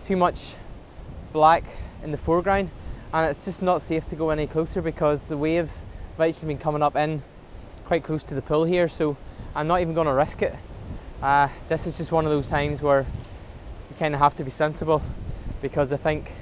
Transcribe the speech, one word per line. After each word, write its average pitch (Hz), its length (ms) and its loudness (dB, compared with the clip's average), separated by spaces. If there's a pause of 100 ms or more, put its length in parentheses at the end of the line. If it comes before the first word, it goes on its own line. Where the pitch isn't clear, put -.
too 190 100 0
much - 380 0 (800)
black 156 300 8 (400)
in 156 80 -4
the 147 60 -2
foreground, 180 520 2 (420)
and 160 160 2
it's 143 160 -2
just 190 200 -4
not 180 180 4
safe 160 260 -2
to 165 80 -6
go 160 140 0
any 151 160 2
closer 160 340 0
because 156 480 0
the 160 80 -4
waves 156 480 0 (280)
have 160 160 2
actually 160 220 -2
been 139 100 -4
coming 151 240 0
up 147 120 2
in 151 280 0 (640)
quite 170 180 2
close 156 180 -2
to - 140 -10
the 135 60 -2
pool 156 240 2
here, 175 220 4
so 151 300 0 (380)
I'm 151 100 0
not 180 160 4
even 165 140 -2
gonna 156 180 4
risk 151 300 2
it. - 120 -2 (680)
Uh, 139 240 6 (220)
this 160 180 0
is 160 100 -4
just 165 140 -4
one 160 120 4
of 156 80 2
those 143 180 2
times 147 340 0
where 139 180 6
you - 960 -10
kinda 151 220 0
have 143 160 6
to 156 80 -6
be 131 80 -6
sensible, 151 500 2 (580)
because 139 320 0
I 143 60 0
think 151 340 -2 (100)